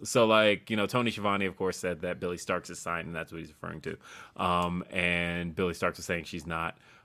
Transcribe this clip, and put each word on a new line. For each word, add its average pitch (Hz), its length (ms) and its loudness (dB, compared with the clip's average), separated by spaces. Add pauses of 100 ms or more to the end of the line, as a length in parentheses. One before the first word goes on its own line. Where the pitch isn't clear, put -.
So, 117 180 6
like, 107 440 6
you 110 80 0
know, 101 80 2
Tony 117 260 0
Schiavone, 101 340 0
of 90 120 -4
course, 92 200 -2
said 87 240 -4
that 90 200 -4
Billy 90 160 -4
Starks 90 320 -4
is 87 100 -12
signed, 85 280 -6
and 85 80 -8
that's 80 180 -8
what 82 80 -10
he's 78 80 -14
referring 82 320 -10
to. - 160 -8 (400)
Um, 87 540 2
and 87 640 0
Billy 90 180 2
Starks 87 260 0
is 85 60 -10
saying 85 200 -2
she's 82 220 -10
not. 82 300 -4 (280)